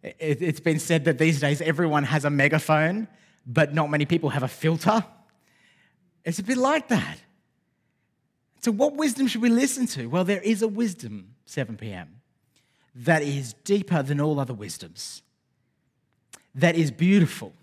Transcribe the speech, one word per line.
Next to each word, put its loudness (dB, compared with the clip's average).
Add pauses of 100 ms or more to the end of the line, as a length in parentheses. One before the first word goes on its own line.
It, -4
it's -2
been 2
said 0
that 2
these 2
days 0
everyone 0
has 0
a 2
megaphone, 2 (360)
but 2
not 0
many 0
people 0
have -2
a -4
filter. 0 (1200)
It's -4
a -8
bit -2
like 2
that. -2 (1400)
So 0
what 0
wisdom 0
should -2
we 4
listen 2
to? -6
Well, 0
there 0
is 0
a 0
wisdom, -6 (100)
seven -6
P -12
M, -16 (720)
that 2
is -4 (120)
deeper 0
than -2
all 0
other -4
wisdoms, -14 (1300)
that 2
is 2
beautiful 2